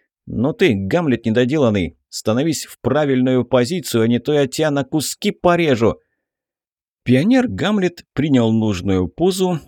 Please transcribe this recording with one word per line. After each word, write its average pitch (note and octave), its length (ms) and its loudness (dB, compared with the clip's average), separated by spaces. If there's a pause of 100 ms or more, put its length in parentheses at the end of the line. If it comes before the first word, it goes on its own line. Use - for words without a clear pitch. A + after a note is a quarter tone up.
(260)
Но B2+ 260 -4
ты, E3 220 2
Гамлет A#2+ 520 -2
недоделанный, A#2 720 0 (100)
становись C3+ 580 -4
в - 140 -20
правильную C3 640 0
позицию, B2 600 0
а A2+ 40 2
не A#2+ 120 2
то D3 120 -4
я C#3+ 140 2
тебя D#3 240 -2
на C#3 140 -2
куски - 480 -4
порежу». D3 680 0 (1000)
Пионер G3+ 460 2
Гамлет F3 640 -4
принял C3 400 2
нужную G2 560 0
позу, F#3 600 -2